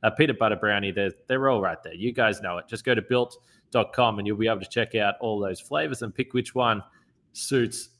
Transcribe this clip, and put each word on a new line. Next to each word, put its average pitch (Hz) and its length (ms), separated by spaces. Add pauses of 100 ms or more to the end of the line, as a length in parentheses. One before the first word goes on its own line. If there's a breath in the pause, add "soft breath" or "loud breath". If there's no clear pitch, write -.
uh, 110 60
peanut 135 300
butter 107 160
brownie. 101 360
They're, 95 220 (140)
they're 131 220
all 113 120
right 87 220
there. 82 100
You 101 180
guys 110 300
know 90 160
it. 87 100
Just - 160
go 127 120
to 110 60
built 123 360 (320 soft breath)
dot 113 240
com 113 240
and 101 80
you'll 104 120
be 110 100
able 110 140
to 95 80
check 113 260
out 101 240
all 110 200
those 95 200
flavors 147 420
and 110 140
pick - 180
which 127 220
one 113 260 (520 soft breath)
suits - 560 (100)